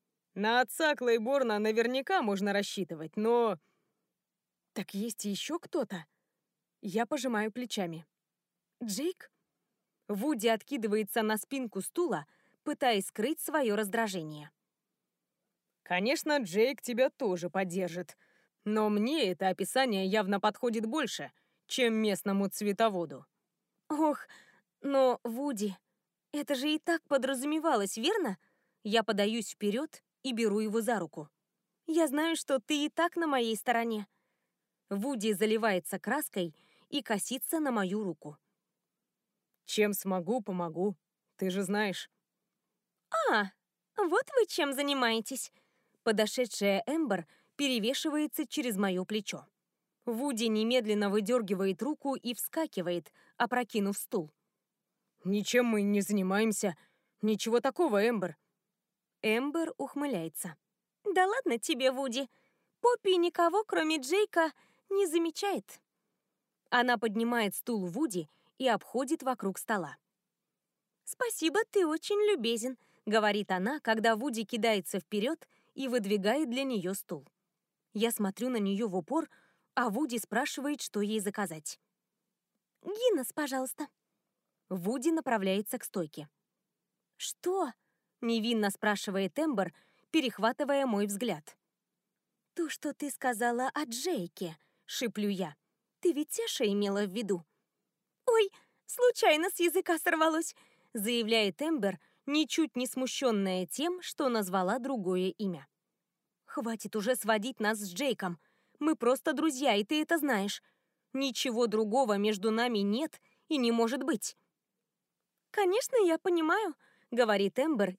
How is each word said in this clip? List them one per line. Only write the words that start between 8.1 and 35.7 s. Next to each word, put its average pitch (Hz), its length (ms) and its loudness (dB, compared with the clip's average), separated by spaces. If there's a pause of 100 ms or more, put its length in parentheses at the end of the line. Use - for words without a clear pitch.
"Джейк?" 240 480 -6 (760)
Вуди 220 420 0
откидывается 220 760 0
на 214 160 2
спинку 240 420 -6
стула, 208 460 -2 (420)
пытаясь 240 380 2
скрыть 262 340 -2
своё 277 360 0
раздражение. 185 760 -4 (1300)
"Конечно, 262 520 0
Джейк 226 460 0
тебя 240 260 2
тоже 180 400 -2
поддержит, 180 720 -4 (460)
но 214 260 2
мне 214 400 2
это 190 180 0
описание 196 560 0
явно 196 340 2
подходит 214 460 0
больше, 226 480 -4 (340)
чем 233 280 2
местному 196 540 0
цветоводу". 190 760 -2 (640)
"Ох, 302 300 2 (640)
но, 269 420 4
Вуди, 226 540 -4 (540)
это 294 220 -4
же 262 200 -2
и 311 40 0
так 330 260 -2
подразумевалось, 277 920 0
верно?" 277 400 0 (480)
Я 220 180 2
подаюсь 214 480 0
вперёд 214 520 -4 (200)
и 262 120 -4
беру 214 240 2
его 220 240 0
за 220 160 0
руку. 160 320 -8 (560)
"Я 330 200 4
знаю, 302 300 0
что 269 240 0
ты 294 240 0
и 302 60 -2
так 339 260 0
на 339 100 0
моей 240 300 2
стороне". 233 500 0 (840)
Вуди 220 420 0
заливается 208 640 0